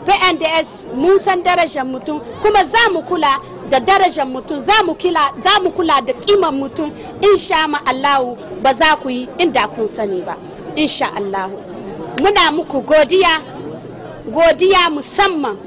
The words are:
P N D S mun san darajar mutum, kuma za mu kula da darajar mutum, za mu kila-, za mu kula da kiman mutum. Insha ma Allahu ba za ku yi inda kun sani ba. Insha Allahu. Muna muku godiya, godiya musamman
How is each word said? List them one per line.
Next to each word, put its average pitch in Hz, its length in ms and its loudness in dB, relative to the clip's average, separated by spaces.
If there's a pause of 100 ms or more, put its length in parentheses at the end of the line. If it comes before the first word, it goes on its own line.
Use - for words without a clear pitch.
P 370 80 2 (160)
N 349 80 2
D 320 80 -4
S 320 500 -4
mun 339 240 4
san 370 240 0
darajar 339 440 0
mutum, 262 340 -6 (220)
kuma 415 240 4
za 453 260 2
mu 339 100 0
kula 294 380 0 (300)
da 262 100 4
darajar 349 460 2
mutum, 262 320 -6
za 403 260 2
mu 330 100 0
kila-, 320 380 0 (100)
za 403 200 4
mu 370 80 2
kula 311 340 2
da 254 80 -2
kiman 359 420 2
mutum. 277 380 -6 (300)
Insha 370 440 4
ma 294 200 -2
Allahu 262 500 0 (260)
ba 269 120 4
za 311 220 4
ku 285 120 -8
yi 254 180 -6 (120)
inda 262 360 2
kun 220 140 -2
sani 202 320 -4
ba. 170 160 -8 (400)
Insha 285 400 0
Allahu. 196 400 -6 (640)
Muna 349 320 4
muku 285 320 -4
godiya, 311 560 4 (880)
godiya 339 640 4
musamman 294 680 -2 (100)